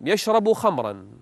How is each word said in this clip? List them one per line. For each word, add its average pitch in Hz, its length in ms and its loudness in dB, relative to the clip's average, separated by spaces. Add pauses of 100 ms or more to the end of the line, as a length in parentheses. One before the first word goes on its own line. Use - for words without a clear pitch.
يشربوا 214 540 2
خمراً 113 520 -2 (160)